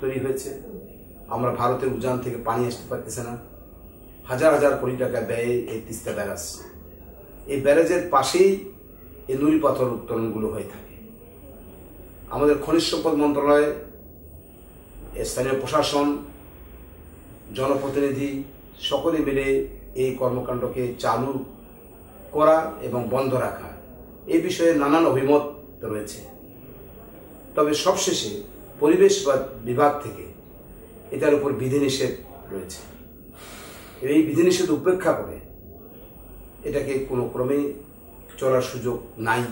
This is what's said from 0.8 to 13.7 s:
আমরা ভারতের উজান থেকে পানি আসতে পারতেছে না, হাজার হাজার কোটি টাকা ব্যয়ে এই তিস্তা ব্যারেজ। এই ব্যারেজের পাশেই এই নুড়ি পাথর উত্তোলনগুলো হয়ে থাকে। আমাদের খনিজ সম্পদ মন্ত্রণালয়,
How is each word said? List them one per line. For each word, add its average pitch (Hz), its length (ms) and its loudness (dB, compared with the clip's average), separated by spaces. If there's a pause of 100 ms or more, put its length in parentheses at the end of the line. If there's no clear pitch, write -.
আমরা 120 160 0 (100)
ভারতের 127 360 0
উজান 123 280 -2
থেকে 120 140 -6 (100)
পানি 120 220 0
আসতে - 200 -10
পারতেছে 117 380 -8
না, 120 60 -10 (960)
হাজার 143 260 4
হাজার 143 240 4
কোটি 127 220 -2
টাকা 120 160 -2 (100)
ব্যয়ে 117 240 -2 (200)
এই 110 140 -6
তিস্তা 110 300 -10
ব্যারেজ। 98 280 -6 (1080)
এই 139 120 0
ব্যারেজের 165 380 4 (120)
পাশেই 180 360 6 (800)
এই 131 100 -2
নুড়ি 156 240 6
পাথর 127 320 4
উত্তোলনগুলো 110 580 -4
হয়ে 101 200 -8
থাকে। - 220 -20 (1400)
আমাদের 143 300 4
খনিজ 160 280 2
সম্পদ 156 300 0
মন্ত্রণালয়, 147 460 4 (1600)